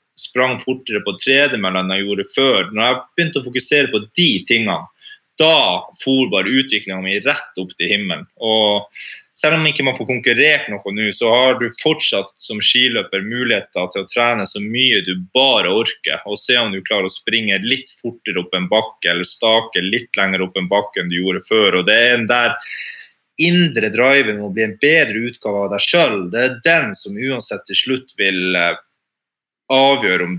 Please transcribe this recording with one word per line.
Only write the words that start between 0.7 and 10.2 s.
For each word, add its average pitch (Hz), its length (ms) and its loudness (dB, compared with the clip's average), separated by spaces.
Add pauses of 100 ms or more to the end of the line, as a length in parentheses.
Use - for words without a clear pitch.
på 98 160 -4
tredemølla 123 640 2
enn 92 140 -2
jeg 101 100 -2
gjorde 98 280 -4
før. 110 360 2
Når 110 180 0
jeg 127 140 0 (140)
begynte 160 260 -2
å 123 60 -12
fokusere 131 440 0
på 107 140 -2
de 170 240 0 (180)
tingene, 113 320 0 (600)
da 135 400 4 (160)
for 131 340 2
bare 98 220 0
utviklingen 104 500 0
min 98 220 -2
rett - 340 -2
opp 92 200 -8
til 85 100 -2
himmelen. 92 380 -2 (180)
Og 107 400 2 (500)
selv 160 220 0
om 160 100 0
ikke 147 200 0
man 131 100 0
får 117 100 -6
konkurrert 127 640 2